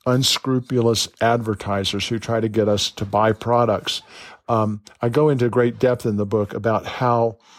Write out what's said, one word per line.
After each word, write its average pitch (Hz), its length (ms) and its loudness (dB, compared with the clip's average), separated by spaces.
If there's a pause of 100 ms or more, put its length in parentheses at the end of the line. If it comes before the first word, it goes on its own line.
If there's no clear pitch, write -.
unscrupulous 127 1000 0 (140)
advertisers 104 840 -2
who 117 100 -4
try 113 220 -2
to 110 100 0
get 107 180 2
us 104 240 0
to - 140 -6
buy 107 260 2
products. 117 720 0 (460)
Um, 107 340 0 (200)
I 120 80 0
go 151 200 4
into 123 200 2
great 120 280 2
depth 123 280 0
in 107 120 0
the 101 80 0
book 104 280 -2
about 107 320 -2
how, 117 520 0 (220)